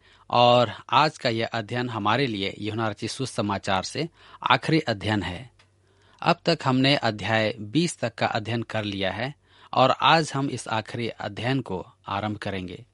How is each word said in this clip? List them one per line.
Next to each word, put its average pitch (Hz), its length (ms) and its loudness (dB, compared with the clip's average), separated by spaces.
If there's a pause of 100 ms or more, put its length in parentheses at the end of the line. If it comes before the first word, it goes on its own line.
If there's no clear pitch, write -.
(300)
और 120 420 6 (180)
आज 147 280 4
का 127 120 -2
यह 113 180 -2
अध्ययन 120 420 -4
हमारे 113 380 0
लिए 98 320 -4
यूहन्ना 107 300 -2
रचित 107 200 -6
सुसमाचार 101 720 -2
से - 260 -6 (420)
आखिरी 147 280 4
अध्ययन 104 440 -2
है। 87 280 -8 (720)
अब - 240 2
तक 170 200 2
हमने 135 300 4
अध्याय 107 640 0
बीस 123 400 -2
तक 120 160 -4
का 113 120 0
अध्ययन 113 360 -2
कर 110 200 -4
लिया 98 280 -2
है 123 240 -6 (380)
और 127 280 6
आज 151 340 4
हम 139 140 -2
इस 127 180 -8
आखिरी 113 400 -4
अध्ययन 107 540 -4
को 92 240 -6 (220)
आरंभ 101 300 -4
करेंगे। 95 560 -8